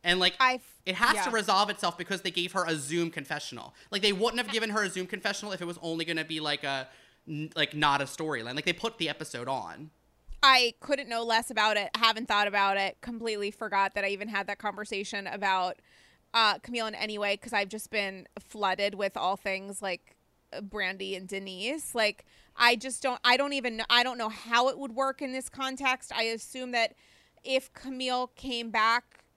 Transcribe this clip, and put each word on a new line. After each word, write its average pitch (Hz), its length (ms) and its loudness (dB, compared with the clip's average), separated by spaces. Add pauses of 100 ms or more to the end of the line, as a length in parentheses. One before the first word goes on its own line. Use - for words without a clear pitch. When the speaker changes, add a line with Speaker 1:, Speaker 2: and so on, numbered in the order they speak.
Speaker 1:
And, 180 160 4
like, 180 180 4
Speaker 2:
I 262 160 6
f-, - 320 -12
Speaker 1:
it 185 80 -2
has 226 220 4
Speaker 2:
yeah. 202 80 0
Speaker 1:
to 247 60 0
resolve 208 380 4
itself 190 300 -2
because 180 240 -4
they 185 80 -2
gave 175 220 -2
her 185 120 0
a 165 120 2
Zoom 165 340 -2
confessional. 147 640 -8 (160)
Like, 202 120 -2
they 208 100 6
wouldn't 226 280 2
have 208 120 -4
given 220 180 0
her 208 140 2
a 196 40 0
Zoom 185 200 -4
confessional 202 420 -4
if 185 100 -6
it 180 40 -6
was 170 180 -8
only 165 220 -2
gonna 160 200 -2
be, 160 140 -6
like, 147 240 -2
a, 135 240 -2 (400)
n-, 156 300 -6
like, 151 180 0
not 147 260 4
a 139 40 0
storyline. 131 500 -4
Like, 151 120 -4
they 180 60 4
put 220 260 -4
the 160 100 0
episode 135 400 -6
on. 117 420 -8 (540)
Speaker 2:
I 254 340 8
couldn't 294 300 -2
know 233 160 -2
less 226 260 2
about 214 260 4
it. 202 200 0
Haven't 220 320 4
thought 208 180 4
about 196 300 4
it. 196 240 0
Completely 220 500 -4
forgot 196 440 0
that 202 100 -2
I 196 60 0
even 202 180 -6
had 202 180 -4
that 202 120 -8
conversation 202 680 -6
about, 190 540 0 (520)
uh, 214 280 4
Camille 233 260 -4
in 214 80 -6
any 214 240 -6
way, 202 180 0
'cause 220 160 -12
I've 202 160 0
just 214 220 -12
been 196 380 -4 (100)
flooded 202 560 0
with 196 220 -2
all 185 200 0
things, 190 460 -6
like, 185 320 -6 (380)
uh, - 80 -10
Brandi 190 560 -4
and 185 100 -10
Denise. 196 680 -6
Like, 208 280 2 (300)
I 240 220 6
just 254 260 -8
don't, 247 220 0
I 247 120 8
don't 285 180 0
even 240 240 -4
kn-, 220 120 -4
I 240 140 6
don't 247 140 -2
know 226 100 -2
how 233 400 2
it 269 100 -2
would 269 160 -8
work 269 260 0
in 269 120 -4
this 262 160 -6
context. 262 680 -2
I 233 100 2
assume 233 480 -6
that 226 220 2 (480)
if 262 300 0
Camille 254 640 -4
came 233 340 -6
back 226 540 2 (120)